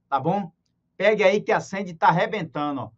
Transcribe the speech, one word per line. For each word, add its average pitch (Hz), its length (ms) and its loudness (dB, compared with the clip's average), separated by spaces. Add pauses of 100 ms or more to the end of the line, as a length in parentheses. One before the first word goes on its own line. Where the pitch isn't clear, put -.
tá 139 120 -2
bom? 175 320 -2 (440)
Pegue 202 280 2
aí 208 180 4
que 220 100 -2
a 180 80 2
Sandy 180 340 -8
tá 190 140 0
arrebentando, 160 760 0
ó. 107 160 -12